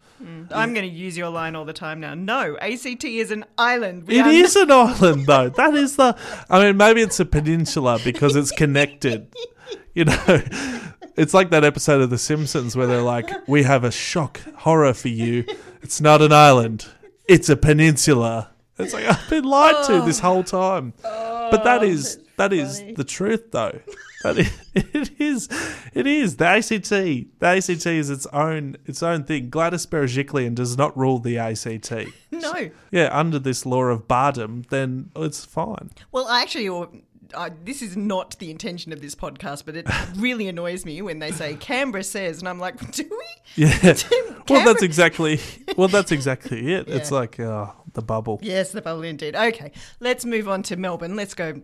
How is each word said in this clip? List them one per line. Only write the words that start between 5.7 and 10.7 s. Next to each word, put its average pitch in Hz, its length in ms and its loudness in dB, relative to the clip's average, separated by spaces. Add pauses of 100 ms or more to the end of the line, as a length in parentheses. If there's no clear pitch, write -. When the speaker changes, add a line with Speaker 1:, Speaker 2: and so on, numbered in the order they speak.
Speaker 2:
is 277 220 0
the, 254 200 6 (320)
I 185 160 6
mean, 202 140 4
maybe 226 240 8
it's 214 180 0
a 180 60 4
peninsula 151 800 0
because 135 320 2
it's 143 160 0
connected. 143 720 0 (680)
You 170 120 2
know, 156 340 4 (760)